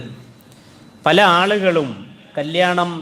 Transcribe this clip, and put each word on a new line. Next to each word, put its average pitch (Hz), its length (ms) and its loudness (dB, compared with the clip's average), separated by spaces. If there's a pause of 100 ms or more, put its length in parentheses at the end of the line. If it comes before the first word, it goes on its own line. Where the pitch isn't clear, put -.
(1080)
പല 160 120 4 (200)
ആളുകളും 185 500 0 (480)
കല്യാണം 175 540 -2 (120)